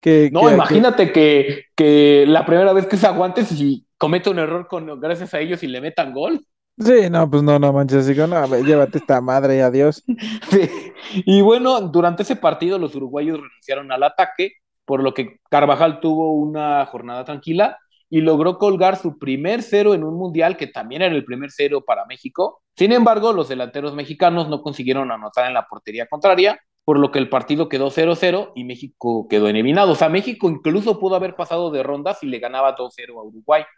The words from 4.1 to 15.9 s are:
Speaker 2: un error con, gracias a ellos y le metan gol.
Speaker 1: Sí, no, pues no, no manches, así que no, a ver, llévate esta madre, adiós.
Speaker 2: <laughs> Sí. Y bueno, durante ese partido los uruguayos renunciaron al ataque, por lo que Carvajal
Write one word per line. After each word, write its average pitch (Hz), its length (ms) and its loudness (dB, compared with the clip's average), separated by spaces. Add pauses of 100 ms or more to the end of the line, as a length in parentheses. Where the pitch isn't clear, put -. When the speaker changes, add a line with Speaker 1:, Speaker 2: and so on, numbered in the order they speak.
Speaker 2:
un 180 100 -2
error 170 300 -4
con, 156 320 -12
gracias 170 320 -8
a 156 80 -6
ellos 170 220 -8
y 151 60 -8
le 127 120 -10
metan 147 320 -6
gol. 170 320 -6 (340)
Speaker 1:
Sí, 220 320 4
no, 165 200 2
pues 147 120 2
no, 147 160 4
no 143 140 4
manches, 139 320 2
así 135 100 2
que 151 120 2
no, 170 100 -2
a 147 100 0
ver, 127 180 0
llévate 147 340 2
esta 135 220 0
madre, 135 420 2
adiós. 135 440 2
Speaker 2:
<laughs> 220 440 -8
Sí. 190 180 4 (560)
Y 196 160 6
bueno, 247 420 4
durante 175 420 0
ese 247 120 -4
partido 190 420 -2
los 147 160 -6
uruguayos 147 440 -6
renunciaron 139 540 -12
al 131 100 -2
ataque, 175 500 -4 (320)
por 135 180 -4
lo 135 120 -4
que 120 240 -10 (120)
Carvajal 147 500 2